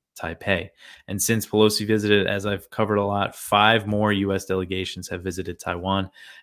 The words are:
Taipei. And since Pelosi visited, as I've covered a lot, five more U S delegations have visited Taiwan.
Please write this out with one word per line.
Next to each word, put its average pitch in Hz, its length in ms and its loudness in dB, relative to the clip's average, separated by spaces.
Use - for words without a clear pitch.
Taipei. 85 500 -4
And 101 140 -6
since 113 240 0
Pelosi 107 420 2
visited, 104 400 2
as 98 180 -2
I've 101 260 -6
covered 107 260 0
a 101 80 2
lot, 101 300 -2
five 104 520 4
more 104 240 2
U 98 220 0
S 95 120 -4
delegations 92 640 -4
have 90 160 -8
visited 87 360 -6
Taiwan. 92 500 -2